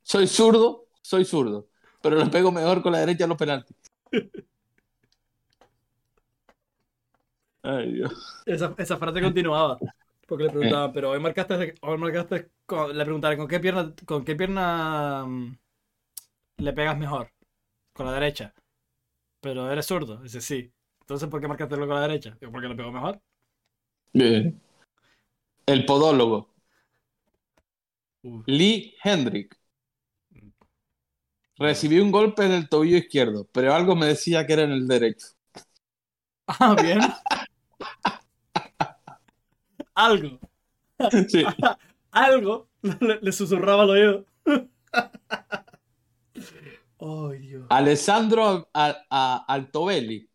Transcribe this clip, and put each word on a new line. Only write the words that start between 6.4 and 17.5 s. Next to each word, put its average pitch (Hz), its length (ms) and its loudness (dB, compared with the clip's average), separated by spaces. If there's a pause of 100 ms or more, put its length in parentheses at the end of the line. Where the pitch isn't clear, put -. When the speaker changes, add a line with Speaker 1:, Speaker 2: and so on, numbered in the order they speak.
Speaker 1:
Ay, 123 300 -6
Dios. - 520 -10
Speaker 2:
Esa, 165 320 -6
esa 180 180 -6
frase 165 260 -6
continuaba. 160 540 0 (520)
Porque 151 160 -4
le 156 60 0
preguntaban, 143 400 0
Speaker 1:
Eh. - 40 -18
Speaker 2:
"Pero 135 160 -4
hoy 139 80 -2
marcaste 175 400 -4
de-, 165 240 -6
hoy 156 160 -6
marcaste 170 500 -6 (160)
con", 147 320 -4
le 147 80 -2
preguntaron, 151 340 -2
"¿con 151 100 -8
qué 175 100 -4
pierna, 175 340 -4 (140)
con 143 180 -4
qué 151 120 -6
pierna, 160 920 -4
mm, 127 300 -10 (1040)
le 143 140 -6
pegas 151 240 -4
mejor?". 143 360 -8 (640)